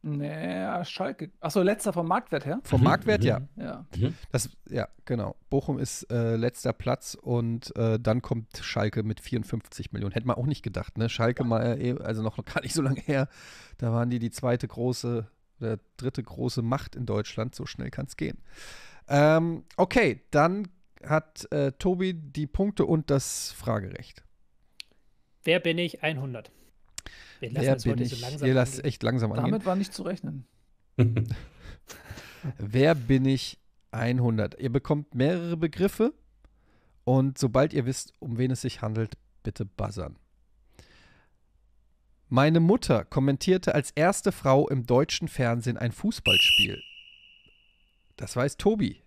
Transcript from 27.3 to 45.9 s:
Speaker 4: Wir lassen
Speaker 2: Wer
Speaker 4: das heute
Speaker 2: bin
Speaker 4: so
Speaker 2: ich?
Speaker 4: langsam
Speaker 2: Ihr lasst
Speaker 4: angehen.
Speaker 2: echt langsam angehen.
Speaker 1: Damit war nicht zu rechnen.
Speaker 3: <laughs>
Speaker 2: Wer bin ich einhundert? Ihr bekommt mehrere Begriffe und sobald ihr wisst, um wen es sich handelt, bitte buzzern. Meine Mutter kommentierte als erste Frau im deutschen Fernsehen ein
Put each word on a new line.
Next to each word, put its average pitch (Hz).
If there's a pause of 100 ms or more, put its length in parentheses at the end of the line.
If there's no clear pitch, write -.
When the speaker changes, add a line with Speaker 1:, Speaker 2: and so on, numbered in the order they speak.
Speaker 4:
Wir 120
lassen 139
Speaker 2:
Wer 135
Speaker 4:
das 120
heute 117
Speaker 2:
bin 123
Speaker 4:
so 120
Speaker 2:
ich? 117
Speaker 4:
langsam 135
Speaker 2:
Ihr 131
lasst 127
Speaker 4:
angehen. -
Speaker 2:
echt 120
langsam 113
angehen. 120
Speaker 1:
Damit 214
war 185
nicht 196
zu 185
rechnen. 151 (520)
Speaker 3:
<laughs> 113 (1300)
Speaker 2:
Wer 131
bin 131
ich 135 (320)
einhundert? 113
Ihr 127
bekommt 147
mehrere 170
Begriffe 165 (880)
und 131
sobald 135
ihr 131
wisst, -
um 117
wen 127
es 127
sich -
handelt, 110 (260)
bitte 104
buzzern. 98 (2000)
Meine 147
Mutter 165
kommentierte 139
als 143
erste 185
Frau 135
im 131
deutschen 139
Fernsehen 120
ein 117